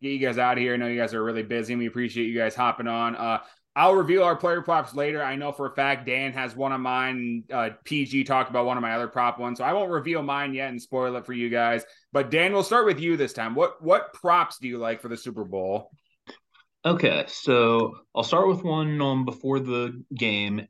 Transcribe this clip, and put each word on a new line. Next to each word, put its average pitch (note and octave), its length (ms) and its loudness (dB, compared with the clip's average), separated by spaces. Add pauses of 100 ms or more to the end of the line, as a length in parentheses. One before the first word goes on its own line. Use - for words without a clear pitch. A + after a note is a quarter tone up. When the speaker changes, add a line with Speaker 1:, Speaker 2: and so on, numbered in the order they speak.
Speaker 1:
get C3+ 100 -8
you C#3 80 -4
guys B2+ 200 0
out B2 180 4
of A#2+ 60 0
here. B2 120 2
I - 40 0
know A#2+ 80 -2
you A#2+ 120 -2
guys A2+ 140 0
are A2+ 100 -2
really A2+ 200 -2
busy, A#2 320 -4
and A#2+ 60 -2
we A#2 60 -2
appreciate A#2 400 -2
you A#2 120 -2
guys A2 160 0
hopping A#2+ 340 0
on. A#2 260 -2
Uh, A2+ 260 -2 (360)
I'll F3 180 8
reveal F#3 300 4
our E3+ 100 4
player E3+ 280 0
props D3+ 320 0
later. D3 280 -2
I C3+ 140 -4
know C#3+ 160 -6
for C#3 140 -6
a B2+ 80 -8
fact C#3 320 0
Dan C3 260 -2
has B2 240 -6
one C3+ 160 -2
of C3 80 -4
mine. B2+ 720 -2
Uh, A#2 180 0 (140)
P D3 220 -2
G C3+ 180 0
talked C3 260 2
about B2 160 2
one B2 100 0
of A#2+ 60 -2
my A2+ 120 -2
other A#2+ 120 -2
prop A#2+ 320 0
ones, A#2+ 200 -6
so B2+ 60 -4
I D3 100 2
won't F#3+ 160 0
reveal D#3+ 320 -2
mine C#3+ 320 -4
yet C3+ 160 -6
and B2 100 -10
spoil B2+ 360 -2
it A#2 100 -8
for B2+ 80 -8
you A#2+ 160 -2
guys. A#2 340 2 (280)
But C3+ 180 2
Dan, E3+ 240 4
we'll G3 100 4
start A3 220 4
with F3+ 120 2
you E3 180 0
this C#3 180 -2
time. A2+ 200 -4
What, D#3 300 2
what F3 300 4
props E3+ 440 2
do B2+ 80 -12
you A#2+ 120 -6
like A2+ 220 -2
for A#2+ 80 -14
the A#2 80 -8
Super A2 280 -10
Bowl? F#2+ 460 -4 (960)
Speaker 2:
Okay, D3 440 2
so A#2 680 2 (200)
I'll A#2 100 0
start F#3+ 240 4
with F3+ 160 0
one, D#3 360 0
um, C3+ 240 2
before C3 360 -2
the B2 420 -4 (120)
game, G#2 560 0